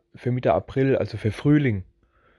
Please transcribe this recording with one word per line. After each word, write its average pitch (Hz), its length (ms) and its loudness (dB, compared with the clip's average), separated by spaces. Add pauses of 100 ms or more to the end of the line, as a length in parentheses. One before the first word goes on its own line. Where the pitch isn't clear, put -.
(140)
für - 160 -6
Mitte 123 240 2
April, 135 420 0
also 110 200 -4
für 104 160 -2
Frühling. 139 500 2 (560)